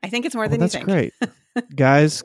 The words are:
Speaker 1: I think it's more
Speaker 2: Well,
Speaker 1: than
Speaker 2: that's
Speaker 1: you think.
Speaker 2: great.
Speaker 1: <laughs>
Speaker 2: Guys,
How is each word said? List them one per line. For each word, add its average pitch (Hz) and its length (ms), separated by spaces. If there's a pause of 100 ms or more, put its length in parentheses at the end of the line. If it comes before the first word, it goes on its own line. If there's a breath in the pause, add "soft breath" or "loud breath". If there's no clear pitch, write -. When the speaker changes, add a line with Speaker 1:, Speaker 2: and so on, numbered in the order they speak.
Speaker 1:
I 190 60
think 240 160
it's 330 100
more 220 100
Speaker 2:
Well, - 60
Speaker 1:
than 233 100
Speaker 2:
that's 214 140
Speaker 1:
you - 100
think. - 40
Speaker 2:
great. 180 320
Speaker 1:
<laughs> - 560
Speaker 2:
Guys, 143 480